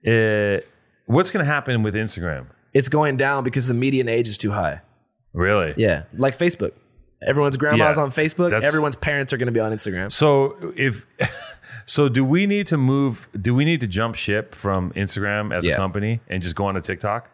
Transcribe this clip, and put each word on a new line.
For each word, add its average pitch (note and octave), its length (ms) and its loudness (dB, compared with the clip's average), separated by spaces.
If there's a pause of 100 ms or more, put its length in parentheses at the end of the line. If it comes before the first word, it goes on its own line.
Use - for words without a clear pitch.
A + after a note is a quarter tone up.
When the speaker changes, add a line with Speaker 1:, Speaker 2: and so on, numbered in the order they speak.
Speaker 1:
Uh, G#2+ 520 4 (480)
what's F3 240 2
gonna F#3 140 -2
happen C#3 380 0
with G#2+ 120 -2
Instagram? F2 520 -6 (260)
Speaker 2:
It's C3+ 160 4
going D3+ 300 2
down C#3 260 0
because B2+ 240 -2
the B2 60 0
median B2+ 340 0
age A#2 200 0
is G#2 100 -4
too G#2 140 -2
high. E2 280 -2 (540)
Speaker 1:
Really? F2+ 420 0
Speaker 2:
Yeah, F2 280 0 (120)
like C3+ 220 0
Facebook. E3+ 340 -2 (540)
Everyone's C#3 320 2
grandma's D3+ 400 4
Speaker 1:
Yeah. D3+ 60 2
Speaker 2:
on C3+ 60 -4
Facebook. D#3+ 400 0
Speaker 1:
That's A2 140 0
Speaker 2:
Everyone's D3+ 320 2
parents C#3+ 360 -2
are C#3 40 -2
gonna B2 160 0
be A2+ 80 2
on A2 120 0
Instagram. G2 380 -4
Speaker 1:
So C#3 460 4 (200)
if, A#2+ 280 -2 (420)
<laughs> - 380 -20
so D3 240 2
do B2+ 160 2
we E3+ 220 2
need G3+ 220 0
to D#3+ 100 0
move, C3+ 500 0 (120)
do A#2 140 0
we C3+ 120 4
need D#3+ 160 2
to A#2+ 40 -2
jump G#2+ 280 -2
ship G#2 400 -4
from F#2+ 380 -2
Instagram G2+ 640 -4
as F2 120 -2
a E2+ 40 2
Speaker 2:
Yeah. C#2 60 0
Speaker 1:
company G2+ 520 -2
and F#2 140 -4
just F2 140 -4
go G2 80 -2
on G2 120 -2
to F2+ 40 -2
TikTok? G#2 540 -6